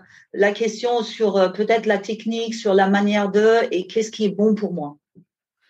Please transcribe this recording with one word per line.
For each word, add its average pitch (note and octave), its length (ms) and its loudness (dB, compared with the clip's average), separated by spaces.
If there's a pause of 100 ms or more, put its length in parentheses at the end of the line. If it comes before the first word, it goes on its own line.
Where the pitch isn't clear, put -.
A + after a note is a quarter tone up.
(340)
la G3+ 200 2
question A#3 500 -2
sur, G#3 340 -2
euh, F#3 140 4
peut-être G#3+ 340 0
la G#3 140 2
technique, A3+ 560 -6
sur G#3 180 -2
la F#3+ 160 4
manière G3+ 400 2
de, A3 300 4 (140)
et F3+ 140 -2
qu'est-ce A3 240 -4
qui G#3+ 140 -4
est F#3+ 100 0
bon G#3 200 2
pour G#3 180 -4
moi. D3 240 -8 (720)